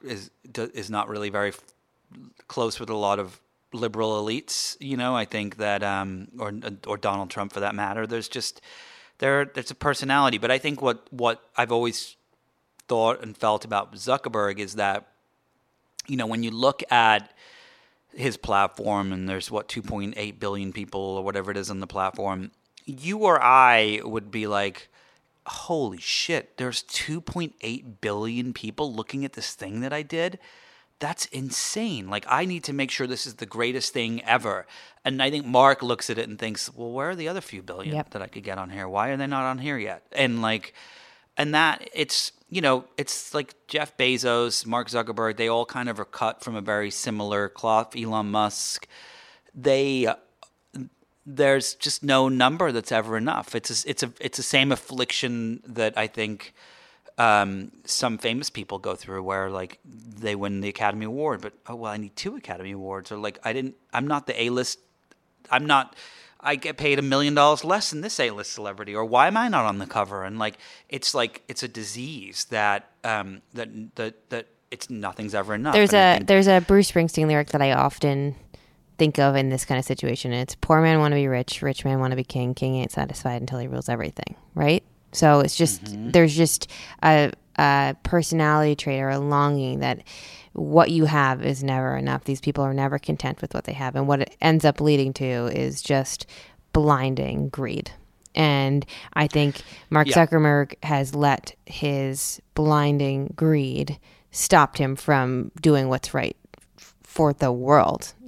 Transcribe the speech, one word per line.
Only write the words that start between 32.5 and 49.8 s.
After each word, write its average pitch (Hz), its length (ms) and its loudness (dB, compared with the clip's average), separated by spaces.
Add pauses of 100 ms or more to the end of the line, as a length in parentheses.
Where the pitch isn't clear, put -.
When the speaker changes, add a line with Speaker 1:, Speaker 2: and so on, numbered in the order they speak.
Speaker 1:
to 143 80 -6
make 139 180 -4
sure 131 160 -4
this 123 180 -6
is 113 100 -14
the 113 100 -12
greatest 120 480 -4
thing 117 300 -4
ever." 110 440 0 (380)
And 135 180 -2
I 135 60 4
think 147 160 -4
Mark 131 360 6
looks 120 280 -2
at 110 80 -2
it 117 100 -4
and 104 100 -14
thinks, - 360 -8
"Well, 117 180 -10
where 139 200 -6
are 190 40 -8
the 160 120 -8
other 180 140 -8
few 95 200 -16
billion 95 340 -10
Speaker 2:
Yep. 151 140 -6
Speaker 1:
that 101 120 -10
I 92 60 -12
could - 160 -16
get 98 140 -8
on 95 140 -10
here? 98 180 -10
Why 101 200 -2
are 135 80 -4
they 139 100 -4
not 135 180 -4
on 131 140 -4
here 143 180 -6
yet?" 98 340 -8
And, 120 300 2
like, 110 320 -2 (640)
and 147 180 0
that, 156 380 2
it's, - 400 -2 (160)
you 175 120 -4
know, 131 240 4 (120)
it's - 360 -8
like 147 220 -6 (120)
Jeff 151 300 -4
Bezos, 120 680 2
Mark 117 240 -4
Zuckerberg, 113 480 -4
they 113 100 -2
all 117 180 0
kind 123 220 -8
of 110 120 -6
are 104 60 -8
cut - 380 -6
from 117 120 -10
a 107 60 -8
very 104 300 -2
similar 104 560 -4
cloth. 110 480 -2
Elon 110 340 -4
Musk, - 560 -4 (720)
they, 135 500 0